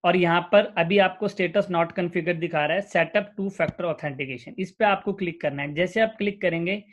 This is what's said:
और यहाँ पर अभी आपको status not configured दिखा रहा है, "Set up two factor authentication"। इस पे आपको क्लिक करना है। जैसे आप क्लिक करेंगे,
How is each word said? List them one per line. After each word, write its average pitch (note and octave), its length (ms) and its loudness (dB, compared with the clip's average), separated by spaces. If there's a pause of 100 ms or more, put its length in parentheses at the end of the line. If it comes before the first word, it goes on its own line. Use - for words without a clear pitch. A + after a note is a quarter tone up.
और F3+ 120 4
यहाँ F3 360 4
पर G#3 260 4
अभी E3+ 200 2
आपको G3 300 2
status F#3+ 380 0
not E3+ 200 2
configured F3 500 -2
दिखा D#3+ 300 -2
रहा D#3+ 100 0
है, G3 120 -4
"Set E3 240 0
up G#3 100 2
two G3 240 -8
factor F3+ 340 -4
authentication"। D3 760 -6
इस F#3 200 -8
पे A3 60 2
आपको G3+ 280 0
क्लिक F3+ 280 -6
करना C#3+ 220 -4
है। D3 120 -6
जैसे F3+ 260 0
आप A3 180 0
क्लिक G3+ 240 -4
करेंगे, F3+ 500 -2